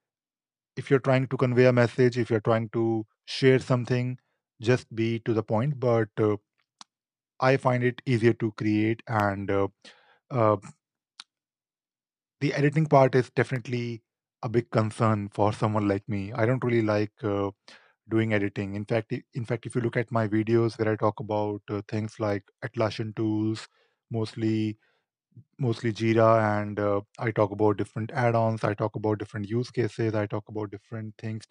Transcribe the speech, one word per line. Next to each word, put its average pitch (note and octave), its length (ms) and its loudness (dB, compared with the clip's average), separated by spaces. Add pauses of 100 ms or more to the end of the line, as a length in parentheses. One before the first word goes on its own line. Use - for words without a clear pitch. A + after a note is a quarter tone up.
(760)
If - 120 -8
you're C3+ 100 4
trying C3 280 2
to C3 100 -4
convey B2+ 280 4
a B2+ 80 8
message, B2 440 4
if A#2 120 -2
you're A2+ 100 2
trying A2+ 300 0
to A2+ 360 -2 (200)
share C3 340 4
something, B2 580 -2 (440)
just A#2+ 340 0
be A2+ 240 -2
to A#2 140 -2
the G#2+ 100 0
point. B2 360 -2
But, A#2 380 2
uh, G#2+ 200 2 (1040)
I C3 180 4
find B2 260 0
it B2 220 -2
easier A#2 280 4
to A2+ 200 -4
create, G#2+ 540 0
and, G2+ 420 0
uh, G2 180 0 (640)
uh, A2 260 2 (1800)
the C#3+ 120 -2
editing D3 320 2
part C3+ 300 6
is B2+ 160 2
definitely A#2+ 720 -4 (420)
a A2+ 60 -6
big A#2 220 0
concern A2 580 0
for G#2 240 0
someone G#2+ 340 0
like G2+ 200 -2
me. G2 260 -6
I A2 120 0
don't B2+ 180 0
really A#2 180 0
like, G#2+ 300 0 (120)
uh, G2+ 280 -2 (580)
doing A2 240 0
editing. G2+ 420 -4
In G#2 100 -8
fact, A2+ 280 -4
i-, A#2+ 100 -8 (100)
in A#2 120 -8
fact, A#2 200 -6
if A2 100 -10
you B2 60 -2
look A#2 160 -4
at A#2 140 -4
my A2+ 160 0
videos A2 520 0
where A2 140 0
I - 20 -2
talk G#2+ 240 -2
about, G#2 500 -4
uh, G#2 180 -4
things G#2+ 320 -6
like G2+ 240 -2 (200)
Atlassian A2 520 -4
tools, A2 520 -2 (440)
mostly, A2 640 -2 (800)
mostly A#2 340 -2
Jira, A2 680 4
and, G#2 180 -6
uh, G2+ 220 0 (180)
I A#2 120 -4
talk G#2 200 0
about G#2 260 2
different A2 360 -8
add-ons, A2+ 500 0
I G#2+ 120 -2
talk G#2+ 200 -4
about G#2+ 240 -2
different G#2+ 300 -10
use A#2 220 -4
cases, A2+ 440 -2
I G#2+ 120 -2
talk G#2+ 220 -8
about G#2+ 220 -10
different G#2+ 460 -14
things A2 340 -10